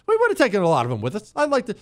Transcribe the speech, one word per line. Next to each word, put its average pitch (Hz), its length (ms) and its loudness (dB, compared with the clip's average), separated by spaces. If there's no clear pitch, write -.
we 440 80 2
would 453 140 2
have 403 80 -2
taken 208 240 2
a 170 80 2
lot 131 160 2
of 123 60 -4
'em 110 100 -4
with 131 140 -4
us. - 200 -12
I 294 100 0
like 277 220 -2
to, 208 140 -8